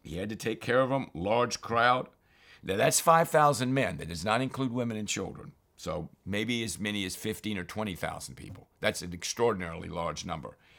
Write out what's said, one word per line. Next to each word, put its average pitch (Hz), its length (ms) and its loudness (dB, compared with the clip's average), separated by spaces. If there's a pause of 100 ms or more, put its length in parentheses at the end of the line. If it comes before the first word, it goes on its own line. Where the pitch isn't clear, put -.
He 78 160 -8
had 104 120 -4
to 110 60 -6
take 110 260 -4
care 123 200 4
of 131 80 2
them, 135 240 -2
large 107 480 2
crowd. 120 480 4 (540)
Now, 92 120 -2
that's 131 240 4
five 165 300 6
thousand 135 460 4
men. 101 220 0
That 78 100 -8
does 82 180 -6
not 110 160 4
include 131 300 -2
women 117 260 -2
and 104 100 -6
children. - 440 -6 (260)
So 82 320 -6 (160)
maybe 110 380 0
as 101 160 -6
many 104 260 -2
as 92 100 -4
fifteen 107 440 -4
or 90 40 -6
twenty 104 320 -6
thousand 80 400 -8
people. - 320 -16 (120)
That's - 240 0
an 87 100 -8
extraordinarily 90 760 -2
large 82 380 -4
number. 82 320 -8 (220)